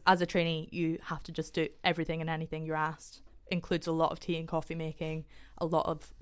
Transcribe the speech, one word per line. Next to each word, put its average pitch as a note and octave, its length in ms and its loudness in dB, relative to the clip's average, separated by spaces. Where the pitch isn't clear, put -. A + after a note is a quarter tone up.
as F#3 140 8
a F3 60 2
trainee, E3 440 2
you E3 340 0
have - 180 -6
to E3+ 100 -10
just D#3 220 -4
do D#3+ 140 2
everything E3 380 2
and D#3+ 80 -4
anything D#3+ 380 -4
you're D#3 100 -2
asked. D#3 460 -4
Includes F3 360 0
a E3 60 2
lot D#3+ 200 4
of E3 80 -8
tea E3+ 160 0
and D#3+ 100 -4
coffee D#3+ 280 -2
making, D#3+ 500 -4
a - 80 -2
lot E3 200 4
of - 360 -4